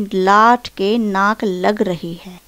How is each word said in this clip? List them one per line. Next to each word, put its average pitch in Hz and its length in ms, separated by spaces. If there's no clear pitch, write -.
लाट 214 540
के 202 300
नाक 208 460
लग 196 380
रही 175 320
है। 180 220